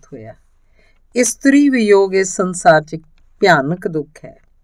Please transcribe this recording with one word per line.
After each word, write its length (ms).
ਹੋਇਆ। 300
ਇਸਤਰੀ 520
ਵਿਯੋਗ 460
ਇਸ 140
ਸੰਸਾਰ 540
'ਚ 120
ਇੱਕ 80
ਭਿਆਨਕ 480
ਦੁੱਖ 360
ਹੈ। 140